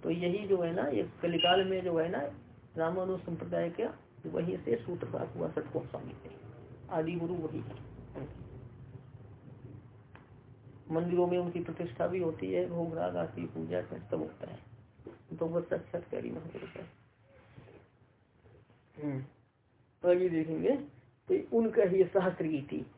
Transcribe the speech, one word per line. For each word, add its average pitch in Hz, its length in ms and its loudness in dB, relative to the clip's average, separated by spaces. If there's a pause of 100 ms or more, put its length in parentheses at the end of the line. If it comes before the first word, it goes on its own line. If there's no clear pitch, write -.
तो 165 60 2
यही 180 380 2
जो 190 140 6
है 165 120 2
ना, 226 140 2
ये 170 220 2 (120)
कलिकाल 170 440 6
में 185 180 0
जो 175 140 2
है 165 120 4
ना, 190 100 0 (580)
रामानुज 180 420 2
संप्रदाय 170 500 0
का 202 280 -2 (280)
वहीं 170 320 0
से - 180 2
सूत्रपात - 600 -4
हुआ 165 160 -2
षटकोप - 340 -4
स्वामी - 280 -8 (100)
से, - 60 -14 (600)
आदि 160 220 0
गुरु 170 220 -2
वही 156 260 -4
है। 113 160 -10 (3250)
मंदिरों 175 360 4
में 180 100 2
उनकी 175 220 -2
प्रतिष्ठा 170 480 -2
भी 180 120 0
होती 180 340 0
है, 180 160 2
भोग 170 280 -2
राग 90 200 0
आदि - 240 -4
पूजा 90 400 -4
सब - 360 -4
होता - 340 -6
है, - 80 -12 (800)
तो 165 60 2
वो 170 160 0
साक्षात्कारी - 680 -4
महापुरुष - 380 -8
है। - 300 -14 (2000)
हम्म। - 1080 -4
आगे 180 200 8
देखेंगे 160 460 2 (540)
तो - 280 4
उनका 226 260 6
ही 190 200 8
शास्त्र 180 420 4
गीति 147 400 -2 (120)